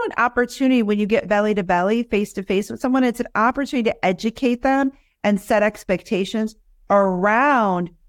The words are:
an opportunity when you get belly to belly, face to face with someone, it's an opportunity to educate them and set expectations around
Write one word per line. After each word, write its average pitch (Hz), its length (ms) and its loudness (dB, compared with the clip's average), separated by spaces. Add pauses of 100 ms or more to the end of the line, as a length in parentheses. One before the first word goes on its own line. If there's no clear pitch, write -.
an - 100 -8
opportunity 247 680 0
when 208 160 0
you 208 60 0
get 196 240 0
belly 208 260 2
to 202 80 0
belly, 190 420 0
face 208 280 -2
to 196 100 -8
face 196 280 -2
with 233 100 -12
someone, 262 240 0
it's 233 160 0
an 240 140 -8
opportunity 240 560 0
to - 140 -4
educate 226 580 -2
them 269 300 0 (300)
and 202 180 0
set 214 220 0
expectations 208 920 -4 (340)
around 202 1040 2 (180)